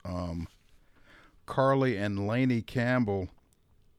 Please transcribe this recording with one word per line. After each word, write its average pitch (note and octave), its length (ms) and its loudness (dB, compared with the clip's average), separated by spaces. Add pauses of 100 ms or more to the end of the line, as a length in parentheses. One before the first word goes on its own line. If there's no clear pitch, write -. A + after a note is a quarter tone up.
um, F2 440 -6 (960)
Carly C3+ 500 2
and G2+ 300 -2
Laney B2 340 2
Campbell A#2+ 720 0 (680)